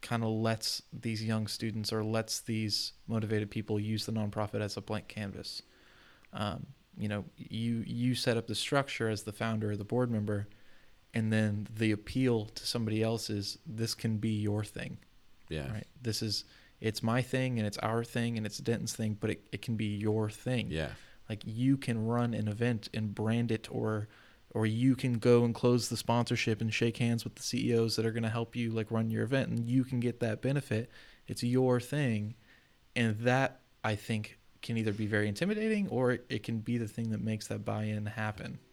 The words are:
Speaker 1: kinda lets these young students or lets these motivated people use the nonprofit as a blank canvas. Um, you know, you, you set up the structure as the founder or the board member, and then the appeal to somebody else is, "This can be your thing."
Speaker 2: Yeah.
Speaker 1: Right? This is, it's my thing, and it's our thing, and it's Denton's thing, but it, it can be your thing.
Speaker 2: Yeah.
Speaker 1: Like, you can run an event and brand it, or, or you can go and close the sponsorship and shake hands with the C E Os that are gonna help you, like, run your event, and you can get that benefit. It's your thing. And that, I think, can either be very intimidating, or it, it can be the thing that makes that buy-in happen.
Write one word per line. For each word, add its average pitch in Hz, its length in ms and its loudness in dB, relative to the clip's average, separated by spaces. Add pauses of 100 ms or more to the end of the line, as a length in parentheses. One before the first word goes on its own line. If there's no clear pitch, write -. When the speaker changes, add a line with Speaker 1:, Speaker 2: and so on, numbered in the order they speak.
Speaker 1:
kinda 113 260 -2
lets 110 540 0 (100)
these 110 320 -4
young 110 220 0
students 110 480 -4
or 110 100 0
lets 110 360 0
these 110 540 -2 (140)
motivated 107 440 0
people 104 280 -2
use 107 280 -2
the 113 40 -4
nonprofit 107 500 0
as 101 140 -4
a 101 60 -6
blank 107 260 -6
canvas. - 540 -8 (720)
Um, 104 320 -4 (320)
you 107 100 -4
know, 104 180 -2 (120)
you, 113 480 -2
you 120 300 0
set 117 220 2
up 113 100 -2
the 107 80 -2
structure 139 520 0
as 107 140 -2
the 107 100 -8
founder 110 380 -2
or 104 80 -2
the 104 60 -6
board 120 260 2
member, 104 380 0 (680)
and 110 180 2
then 107 440 2
the 110 160 2
appeal 117 540 2
to - 200 -12
somebody 110 380 0
else 113 260 0
is, 104 380 -4
"This 113 260 -2
can 110 240 0
be 110 140 0
your 104 320 0
thing." - 340 -8 (500)
Speaker 2:
Yeah. 76 240 -4
Speaker 1:
Right? 107 160 -6 (140)
This 117 220 -2
is, 104 200 -2 (380)
it's 110 220 -2
my 117 180 2
thing, 127 380 0
and 107 80 2
it's 104 100 -4
our 117 260 0
thing, 117 340 -2
and 107 100 -2
it's - 100 -8
Denton's 113 380 -2
thing, 107 240 -2
but 107 100 0
it, - 220 -4
it 101 100 -8
can 117 140 -2
be 107 100 -2
your 107 460 0
thing. 127 400 -2
Speaker 2:
Yeah. 76 180 0 (400)
Speaker 1:
Like, 110 160 -6
you 127 320 2
can 113 300 -2
run 120 260 2
an 107 140 0
event 113 480 0
and 110 180 -2
brand 113 380 2
it, 110 200 -2
or, 110 360 0 (440)
or 110 140 2
you 120 300 6
can 127 240 0
go 120 240 8
and 117 100 4
close 123 360 4
the 117 80 -2
sponsorship 117 640 2
and 110 120 0
shake 117 240 2
hands 117 280 2
with - 100 -8
the - 80 -12
C 120 280 0
E 117 60 6
Os 113 200 4
that 113 80 2
are 113 60 2
gonna 113 180 0
help 117 260 -2
you, 117 160 0
like, 110 200 -2
run 113 180 2
your 110 140 0
event, 127 260 2
and 117 180 0
you 127 160 4
can 127 160 -2
get 117 220 0
that 110 200 0
benefit. 127 480 0 (380)
It's - 160 -6
your 123 380 4
thing. 117 540 0 (600)
And 113 260 2
that, 127 380 2 (240)
I 110 120 2
think, 107 420 -4 (240)
can 117 160 -2
either 110 160 2
be 107 140 0
very 107 200 4
intimidating, 208 600 0
or 123 240 4
it, - 160 -4
it 113 140 -2
can 113 160 -2
be 117 180 0
the 117 100 0
thing 113 240 -4
that 107 100 -2
makes 110 260 -2
that 107 180 -4
buy-in 107 400 -2
happen. 107 540 -6 (140)